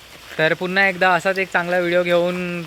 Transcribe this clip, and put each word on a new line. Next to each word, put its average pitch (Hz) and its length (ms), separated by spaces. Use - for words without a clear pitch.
तर 160 160
पुन्हा 185 340
एकदा 185 260
असाच 185 240
एक 185 140
चांगला 175 260
व्हिडिओ 175 240
घेऊन 175 640